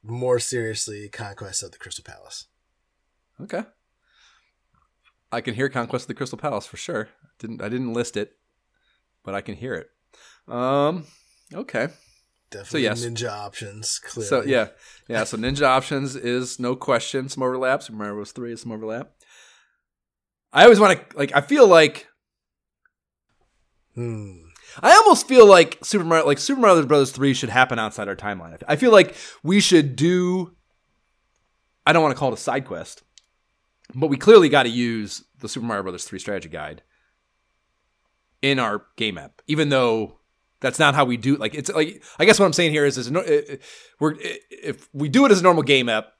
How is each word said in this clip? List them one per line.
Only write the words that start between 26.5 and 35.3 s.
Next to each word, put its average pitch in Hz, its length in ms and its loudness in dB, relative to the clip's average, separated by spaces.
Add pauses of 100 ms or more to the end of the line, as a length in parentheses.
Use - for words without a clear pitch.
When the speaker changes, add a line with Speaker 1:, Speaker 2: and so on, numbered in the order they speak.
Speaker 2:
Mario 180 240 4
Brothers 135 260 2
three 135 220 -2
should 127 160 -6
happen 127 300 2
outside 107 280 -8
our 98 80 -8
timeline. 90 520 -12
I 147 100 0
feel 240 140 4
like 196 240 6 (280)
we 185 160 2
should 151 360 2
do, 180 600 -2 (1300)
I 147 80 2
don't 170 100 4
wanna 139 120 0
call 135 140 -2
it 117 60 -4
a - 20 -18
side 135 280 -6
quest, - 380 -14 (880)
but 135 140 -4
we 139 100 -2
clearly 190 320 10
gotta 131 200 2
use 117 540 -6 (160)